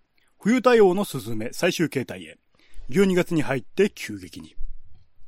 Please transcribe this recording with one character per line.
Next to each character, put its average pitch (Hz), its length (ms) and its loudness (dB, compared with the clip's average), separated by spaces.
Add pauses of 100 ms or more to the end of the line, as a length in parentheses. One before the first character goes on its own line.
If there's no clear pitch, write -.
(380)
冬 233 240 0
対 240 200 6
応 185 120 6
の 196 100 0
ス 143 160 -8
ズ 110 140 -6
メ 110 180 -4
最 180 200 0
終 165 160 0
形 127 160 -4
態 90 220 -14
へ。 - 120 -20 (520)
十 190 160 4
二 185 80 2
月 175 200 0
に 156 80 2
入 131 160 0
っ 120 40 -8
て - 280 0
急 - 280 -12
激 - 220 -16
に。 - 140 -20 (720)